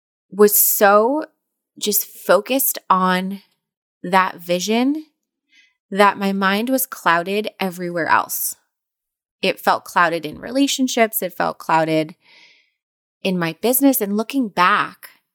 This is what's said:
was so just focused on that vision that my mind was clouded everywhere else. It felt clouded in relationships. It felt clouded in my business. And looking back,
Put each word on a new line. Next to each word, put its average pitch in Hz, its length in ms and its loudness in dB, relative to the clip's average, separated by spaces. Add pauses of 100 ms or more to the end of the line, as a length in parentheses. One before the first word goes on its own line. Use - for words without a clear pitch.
(320)
was 208 280 4
so 220 640 2 (540)
just 208 260 -4
focused - 720 0 (140)
on 185 500 0 (600)
that 185 380 0
vision 220 640 -2 (840)
that 196 260 4
my 196 140 -2
mind 196 360 -2
was 262 180 -2
clouded 185 600 -2 (120)
everywhere 175 480 -4
else. - 480 -2 (840)
It - 200 -2
felt - 240 0
clouded 170 420 0
in - 140 -12
relationships. 254 840 0
It 180 100 -6
felt 170 260 -4
clouded 160 580 0 (1080)
in 185 160 -2
my 165 220 -4
business. 262 400 2
And 202 160 -4
looking 226 320 -4
back, 180 600 0 (240)